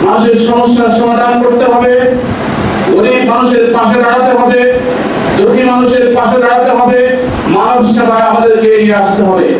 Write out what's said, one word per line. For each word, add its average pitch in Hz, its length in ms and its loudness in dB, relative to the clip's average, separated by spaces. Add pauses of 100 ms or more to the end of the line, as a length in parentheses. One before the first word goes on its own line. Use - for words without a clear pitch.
মানুষের 220 320 0 (120)
সমস্যার 240 500 0
সমাধান 233 340 0 (100)
করতে 240 300 2
হবে, 247 200 0 (1000)
গরিব 254 280 0 (120)
মানুষের 240 320 0 (120)
পাশে 208 280 0
দাঁড়াতে 254 360 0
হবে, 247 200 0 (760)
দুঃখী 208 320 2
মানুষের 247 340 0 (120)
পাশে 247 280 0
দাঁড়াতে 247 340 0
হবে, 247 200 2 (580)
মানব 247 240 0 (140)
সেবায় 226 360 0
আমাদেরকে 220 360 2 (100)
এগিয়ে 208 240 2
আসতে 196 280 0
হবে। 175 180 0 (140)